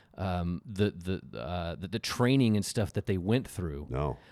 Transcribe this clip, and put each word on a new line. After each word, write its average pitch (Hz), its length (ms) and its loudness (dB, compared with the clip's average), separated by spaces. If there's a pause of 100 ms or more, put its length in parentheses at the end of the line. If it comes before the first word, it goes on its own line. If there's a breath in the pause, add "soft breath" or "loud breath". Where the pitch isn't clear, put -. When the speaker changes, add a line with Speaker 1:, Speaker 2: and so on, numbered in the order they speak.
(160 soft breath)
Speaker 1:
um, 87 480 -2
the, 104 260 0 (420)
the, 53 60 -8
uh, 85 360 -4
the, 87 140 -10
the 107 100 -4
training 123 580 4
and 98 80 2
stuff - 280 -2
that - 140 -2
they 95 120 2
went 107 300 2
through. 73 420 -6
Speaker 2:
No. 69 260 0 (160 loud breath)